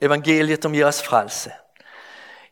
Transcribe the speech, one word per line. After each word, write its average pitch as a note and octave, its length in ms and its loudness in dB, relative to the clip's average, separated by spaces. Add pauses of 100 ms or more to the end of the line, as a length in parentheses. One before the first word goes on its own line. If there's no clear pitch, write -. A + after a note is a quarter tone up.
evangeliet D3+ 640 0
om D3+ 100 -2
jeres C#3+ 280 2
frelse. - 500 -2 (1000)